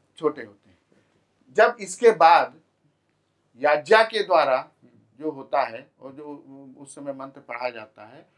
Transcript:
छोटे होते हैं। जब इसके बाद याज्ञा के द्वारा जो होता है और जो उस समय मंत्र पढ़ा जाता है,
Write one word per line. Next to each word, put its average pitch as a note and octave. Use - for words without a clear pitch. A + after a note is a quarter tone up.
छोटे D3+
होते G2+
हैं। -
जब G#3
इसके A3
बाद E3
याज्ञा D3
के A3
द्वारा D3+
जो D#3
होता C3+
है A#2+
और C3+
जो D3
उस C#3
समय C#3+
मंत्र C3+
पढ़ा B2
जाता G#2+
है, C3